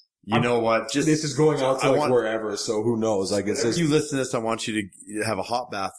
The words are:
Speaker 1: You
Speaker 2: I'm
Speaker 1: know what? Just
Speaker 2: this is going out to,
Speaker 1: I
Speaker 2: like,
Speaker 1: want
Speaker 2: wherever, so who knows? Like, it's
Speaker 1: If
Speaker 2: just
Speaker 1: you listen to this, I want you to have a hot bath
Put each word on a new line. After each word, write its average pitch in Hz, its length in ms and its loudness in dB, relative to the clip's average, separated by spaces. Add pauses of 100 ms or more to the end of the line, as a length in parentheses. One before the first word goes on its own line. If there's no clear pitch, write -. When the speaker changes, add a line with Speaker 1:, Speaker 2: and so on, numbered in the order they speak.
(240)
Speaker 1:
You 104 140 -2
Speaker 2:
I'm 113 60 4
Speaker 1:
know 120 160 2
what? 113 320 0
Just 143 160 0
Speaker 2:
this 151 160 2
is 143 120 -6
going 147 260 4
out 131 200 0
to, 127 60 2
Speaker 1:
I - 20 4
Speaker 2:
like, 135 100 4
Speaker 1:
want 147 140 2
Speaker 2:
wherever, 110 420 0
so 107 280 -2
who 120 120 0
knows? 104 360 0
Like, 101 160 0
it's 104 140 -2
Speaker 1:
If 117 40 0
Speaker 2:
just 120 140 0
Speaker 1:
you 165 80 2
listen 147 240 2
to 135 120 -2
this, 123 120 -4
I - 20 -2
want 113 300 -4
you 107 160 -2
to 104 420 -8
have 107 140 -2
a 101 40 -4
hot 120 280 -4
bath 98 280 -6